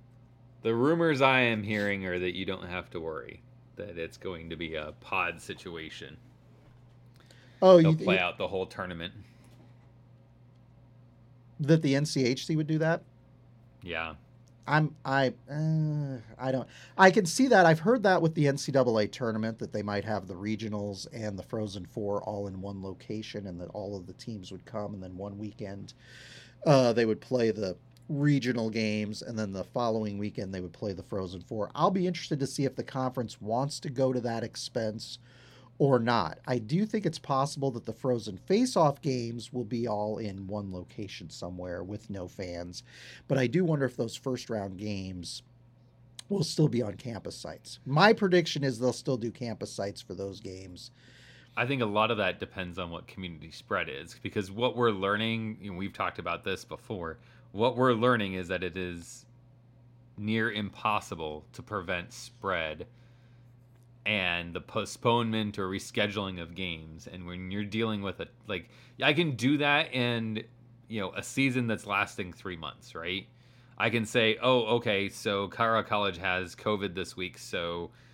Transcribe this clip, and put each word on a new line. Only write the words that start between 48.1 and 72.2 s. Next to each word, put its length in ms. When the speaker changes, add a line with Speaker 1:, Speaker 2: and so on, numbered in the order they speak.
Speaker 2:
prediction 500
is 160
they'll 140
still 240
do 140
campus 380
sites 320
for 120
those 260
games. 520
Speaker 1:
I 80
think 160
a 40
lot 240
of 100
that 200
depends 400
on 100
what 160
community 460
spread 380
is, 340
because 260
what 280
we're 140
learning, 680
you 120
know, 60
we've 140
talked 280
about 260
this 180
before, 540
what 240
we're 160
learning 440
is 120
that 160
it 140
is 480
near 360
impossible 960
to 100
prevent 520
spread 720
and 460
the 80
postponement 960
or 100
rescheduling 720
of 140
games. 580
And 140
when 240
you're 140
dealing 400
with 160
a, 80
like, 240
I 120
can 220
do 220
that 380
in, 480
you 140
know, 120
a 100
season 420
that's 220
lasting 460